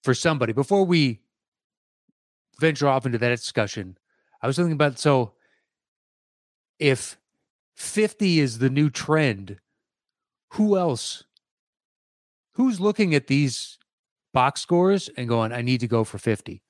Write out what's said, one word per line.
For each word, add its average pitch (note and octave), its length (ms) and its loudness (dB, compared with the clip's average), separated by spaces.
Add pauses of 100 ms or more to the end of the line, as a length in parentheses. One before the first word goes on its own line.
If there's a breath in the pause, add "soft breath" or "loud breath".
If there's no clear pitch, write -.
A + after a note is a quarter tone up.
for C3 100 2
somebody. B2+ 400 0
Before F#3+ 320 0
we D3+ 360 2 (1400)
venture D3 280 0
off C3 200 0
into A#2+ 100 -2
that B2 120 0
discussion, G#2 680 -4 (440)
I A#2+ 60 -4
was C3+ 100 -2
thinking E3+ 160 0
about, C#3+ 260 0
so C3 360 0 (1400)
if C3+ 400 0 (580)
fifty G3+ 640 0
is A#2 180 -2
the C3 100 2
new C#3+ 200 2
trend, G#2+ 680 -2 (960)
who G#3 260 2
else, D#3+ 460 -4 (1300)
who's A#3 300 0
looking G3+ 340 2
at C#3 120 0
these C3+ 500 -2 (560)
box C3 260 2
scores F#3 560 0
and B2 140 -8
going, A2+ 240 0
"I B2 80 -6
need B2 180 0
to A#2+ 80 -4
go A2+ 160 2
for - 140 -8
fifty. - 520 -4